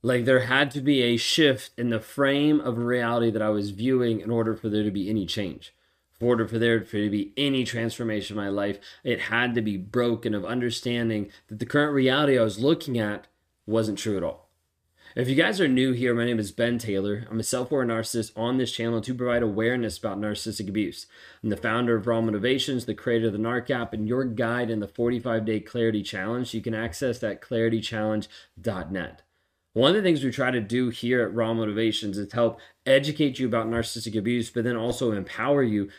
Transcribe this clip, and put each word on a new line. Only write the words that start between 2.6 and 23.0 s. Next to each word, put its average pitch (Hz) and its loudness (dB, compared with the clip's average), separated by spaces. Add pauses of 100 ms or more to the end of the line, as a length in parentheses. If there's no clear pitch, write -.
of 117 -2
reality 120 0
that 107 -2
I 107 0
was 101 0
viewing 117 0
in 95 -8
order 113 0
for 110 -6
there 104 0
to 104 0
be 98 -4
any 107 0
change. 90 -8 (460)
For 117 0
order 117 4
for 113 -2
there 117 4
to 104 -2
be 101 -2
any 135 0
transformation 110 -4
in 101 -4
my 98 -4
life, 101 -2 (260)
it 120 0
had 117 0
to 120 0
be 107 -2
broken 113 0
of 95 -4
understanding 117 -2 (160)
that 107 -12
the 117 -4
current 147 2
reality 135 4
I 117 6
was 104 0
looking 135 2
at 104 -2 (380)
wasn't 104 0
true 107 -2
at 90 -2
all. - -6 (720)
If 123 0
you 135 2
guys 190 2
are 165 4
new 127 4
here, 123 0
my 117 2
name 120 0
is 98 -4
Ben 120 0
Taylor. 104 -2
I'm 113 -4
a 110 -2
self-aware 139 -2
narcissist 113 -2
on 117 0
this 123 0
channel 117 -2
to 127 -6
provide 120 0
awareness 113 0
about 101 -6
narcissistic 104 -4
abuse. 101 -4 (340)
I'm 110 -2
the 101 -2
founder 117 0
of 104 -2
Raw 113 2
Motivations, 120 0
the 139 -4
creator 117 0